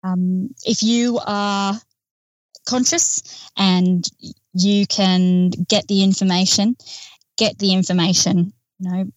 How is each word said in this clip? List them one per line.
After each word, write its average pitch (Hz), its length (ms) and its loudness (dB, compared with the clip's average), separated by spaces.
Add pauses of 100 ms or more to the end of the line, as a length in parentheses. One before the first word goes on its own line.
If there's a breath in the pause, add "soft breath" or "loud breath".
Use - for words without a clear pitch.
Um, 185 460 0 (160)
if 214 180 -2
you 240 420 0
are 202 540 -2 (880)
conscious - 880 -4
and 185 480 2 (480)
you 202 320 2
can 185 640 2
get 180 380 -2
the 196 160 2
information, 190 720 0 (640 loud breath)
get - 200 -2
the 196 160 0
information, 185 800 0 (260)
you 185 120 -6
know 190 140 -4 (120)